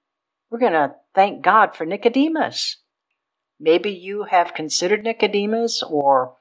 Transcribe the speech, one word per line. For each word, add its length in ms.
we're 120
gonna 360
thank 300
God 340
for 80
Nicodemus. 920
Maybe 300
you 320
have 320
considered 480
Nicodemus 800
or 580